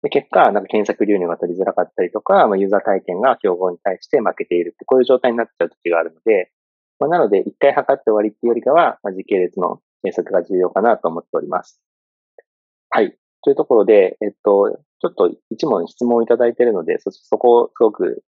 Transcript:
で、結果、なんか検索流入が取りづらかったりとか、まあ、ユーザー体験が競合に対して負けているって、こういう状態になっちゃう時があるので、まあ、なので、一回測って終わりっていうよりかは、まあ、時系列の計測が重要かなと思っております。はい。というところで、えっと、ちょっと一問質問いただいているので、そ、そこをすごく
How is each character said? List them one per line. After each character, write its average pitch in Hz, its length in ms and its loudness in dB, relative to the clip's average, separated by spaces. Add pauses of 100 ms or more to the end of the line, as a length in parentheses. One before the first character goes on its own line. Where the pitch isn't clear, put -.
で、 - 60 -2
結 - 200 -2
果、 120 220 4
な 101 80 0
ん - 20 -12
か - 20 -12
検 104 220 -2
索 104 200 -2
流 101 100 2
入 90 100 -2
が 85 120 -6
取 87 160 -6
り 90 40 -8
づ 95 60 -2
ら 98 80 -2
か - 100 -2
っ - 140 -6
た 95 60 -2
り 87 100 -2
と 107 80 -6
か、 190 260 2
ま 101 80 0
あ、 - 40 0
ユ 98 80 0
ー 95 40 -4
ザ 101 60 2
ー 95 80 2
体 98 180 -2
験 92 200 -6
が 127 160 0
競 92 180 -2
合 92 140 -2
に 87 80 -14
対 95 240 -6
し - 60 -20
て 139 120 0
負 95 140 -4
け 90 100 -10
て 90 100 -4
い 87 80 0
る 85 120 -8
っ - 20 -20
て、 - 80 -20
こ 131 120 2
う 127 40 4
い - 20 2
う - 40 2
状 127 120 2
態 123 140 0
に 117 60 -4
な 117 60 -2
っ - 20 -6
ち - 120 -20
ゃ 85 60 -2
う 82 60 -8
時 - 180 -10
が 85 100 0
あ 82 40 0
る 82 100 -8
の - 140 -20
で、 104 260 0 (480)
ま 135 60 -2
あ、 - 20 -4
な 175 100 0
の 120 120 0
で、 98 100 2
一 - 180 -10
回 139 140 4
測 139 260 0
っ - 0 -
て - 120 -2
終 - 20 2
わ 107 100 2
り 107 60 -2
っ 104 40 -6
て - 100 -20
い - 20 -8
う 120 40 0
よ 117 60 2
り 117 60 -4
か 127 100 -2
は、 151 320 2
ま 104 80 -6
あ、 - 40 -12
時 92 100 -12
系 101 120 -2
列 90 220 -2
の - 220 -4 (220)
計 95 80 -4
測 90 200 -6
が 92 120 0
重 92 160 -4
要 90 100 2
か 95 140 -2
な 113 160 2
と 90 100 -4
思 82 120 -6
っ - 40 -20
て - 80 -20
お 82 80 -2
り - 80 -12
ま 90 160 -6
す。 - 160 -20 (1080)
は - 100 0
い。 - 160 -2 (260)
と 143 80 2
い - 20 2
う 139 40 2
と 147 80 -2
こ 123 120 2
ろ 101 100 4
で、 98 340 4
え 107 60 -4
っ 101 60 -8 (120)
と、 101 340 2 (220)
ち - 60 -4
ょ - 20 -4
っ - 60 -8
と 90 160 0 (200)
一 113 140 -6
問 95 240 -2
質 - 160 -8
問 120 180 2
い 110 40 -2
た 117 100 2
だ 120 120 0
い 120 60 -4
て 123 80 -8
い 120 40 0
る 113 80 0
の 85 100 -4
で、 82 140 -4
そ、 - 120 -6
そ - 280 -6
こ 120 240 4
を - 120 -4
す - 80 0
ご 110 80 4
く 85 380 -6